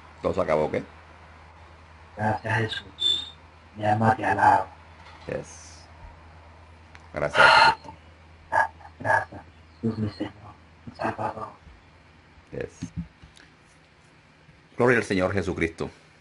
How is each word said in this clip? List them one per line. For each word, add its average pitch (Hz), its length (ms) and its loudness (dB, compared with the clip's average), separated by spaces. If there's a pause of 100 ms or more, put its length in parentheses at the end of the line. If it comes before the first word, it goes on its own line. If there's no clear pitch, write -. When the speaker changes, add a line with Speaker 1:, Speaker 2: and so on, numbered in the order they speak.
(200)
Speaker 1:
Todo 85 140 -2
se 92 80 0
acabó, 78 240 2
¿ok? - 100 -6 (1400)
Speaker 2:
Gracias, 113 420 -2
Jesús. - 760 -4 (400)
Mi 107 120 -6
alma 107 280 4
te - 100 -4
alaba. 190 440 2 (580)
Speaker 1:
Yes. - 440 -12 (1400)
Gracias, - 320 4 (180)
Cristo. - 300 2 (1080)
Speaker 2:
Gracias, - 400 -2 (420)
Jesús, 113 160 -2
mi 107 120 -2
Señor, - 220 -8 (540)
mi - 100 -16
Salvador. - 520 -6 (1040)
Speaker 1:
Yes. - 180 -8 (2000)
Gloria 120 200 4
al 104 60 0
Señor 95 280 0
Jesucristo. 82 580 -4 (300)